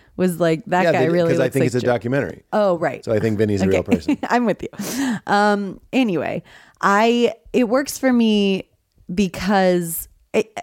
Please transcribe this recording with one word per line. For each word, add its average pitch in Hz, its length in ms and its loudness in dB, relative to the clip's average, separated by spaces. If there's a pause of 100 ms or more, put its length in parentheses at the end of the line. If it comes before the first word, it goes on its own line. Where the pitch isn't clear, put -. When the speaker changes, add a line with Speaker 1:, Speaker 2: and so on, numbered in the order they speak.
(160)
Speaker 1:
Was, 180 220 -2
like, 165 280 0
that 180 160 0
Speaker 2:
Yeah, 170 100 4
Speaker 1:
guy 180 80 2
Speaker 2:
they, 160 80 2
Speaker 1:
really 170 240 2
Speaker 2:
'cause 131 80 0
I 135 40 2
Speaker 1:
looks 127 100 -2
Speaker 2:
think 135 80 2
Speaker 1:
like 123 40 2
Speaker 2:
he's 120 100 -2
a 127 40 0
Speaker 1:
Joe - 120 -4
Speaker 2:
documentary. 120 600 -4
Speaker 1:
Oh, 196 260 2
right. 156 260 -6
Speaker 2:
So 120 80 -6
I 107 80 2
think 110 180 0
Vinny's 104 240 0
a 95 60 2
real 95 120 2
Speaker 1:
Okay. 101 160 0
<laughs> - 0 -
Speaker 2:
person. - 280 -2
Speaker 1:
I'm 240 200 0
with - 180 -2
you. - 60 -10 (580)
Um, 202 540 0 (120)
anyway, 165 500 -2 (400)
I, 233 520 2 (180)
it 240 160 2
works 269 300 -2
for 262 140 2
me 214 560 2 (440)
because 180 960 0 (260)
it, - 180 -2 (100)